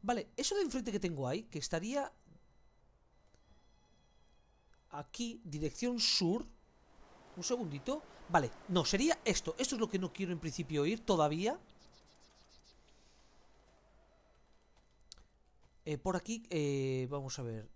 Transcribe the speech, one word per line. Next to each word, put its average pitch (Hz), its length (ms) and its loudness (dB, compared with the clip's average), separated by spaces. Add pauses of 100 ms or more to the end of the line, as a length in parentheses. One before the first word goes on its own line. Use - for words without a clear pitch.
Vale, 220 320 0
eso 285 200 0
de 415 60 4
enfrente 247 300 0
que 202 80 0
tengo 147 280 -2
ahí, 170 160 -2
que - 160 -8
estaría 226 520 -2 (2750)
aquí, 226 540 -8
dirección 165 540 -2
sur. 190 460 2 (920)
Un 175 60 -10
segundito. 240 600 -2 (260)
Vale, 170 220 4 (160)
no, 175 180 4
sería 254 380 4
esto. - 340 2
Esto 262 180 0
es 220 60 0
lo 220 80 2
que 196 100 0
no 185 120 -2
quiero 180 220 -2
en 160 60 -4
principio 147 460 0
ir 220 200 0
todavía. 175 540 4 (4000)
Eh, 151 120 -2
por 185 180 0
aquí, 226 340 -4
eh, 139 600 0
vamos 139 300 -6
a 131 40 -4
ver. 110 320 -6